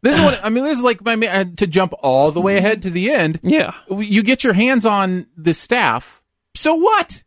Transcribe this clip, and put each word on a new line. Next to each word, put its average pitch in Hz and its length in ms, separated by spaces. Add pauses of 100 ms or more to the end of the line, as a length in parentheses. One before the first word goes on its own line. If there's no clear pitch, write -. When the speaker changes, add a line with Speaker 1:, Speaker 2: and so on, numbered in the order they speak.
Speaker 1:
This 285 160
is 330 60
what, 277 220
I - 40
mean, 240 140
this 294 140
is 240 60
like 240 200
my 226 140
ma-, 220 100
uh, 190 180 (120)
to 202 100
jump 180 340
all 139 300
the 160 80
way 196 180
ahead 196 260
to 190 60
the 180 220
end. 165 320
Speaker 2:
Yeah. 302 300 (160)
Speaker 1:
W-, 202 180
you 208 160
get 254 220
your 226 80
hands 233 320
on 190 500
the 160 180
staff. 156 720 (320)
So 311 200
what? 381 520